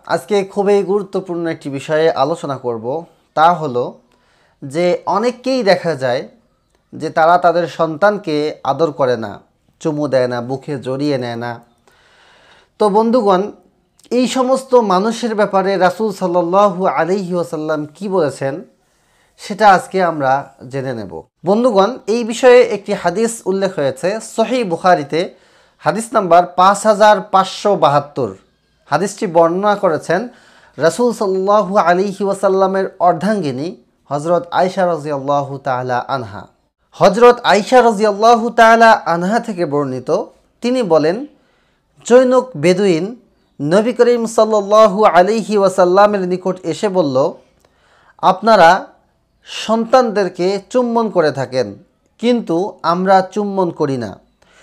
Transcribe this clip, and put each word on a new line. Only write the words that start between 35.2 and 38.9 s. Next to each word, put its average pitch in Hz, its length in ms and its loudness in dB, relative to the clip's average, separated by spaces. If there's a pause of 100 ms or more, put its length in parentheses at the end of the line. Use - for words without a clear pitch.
তাআলা 127 500 -4
আনহা। 110 380 -8 (460)
হযরত 233 520 4
আয়েশা 202 380 4
রাদিয়াল্লাহু 220 680 2
তাআলা 226 560 6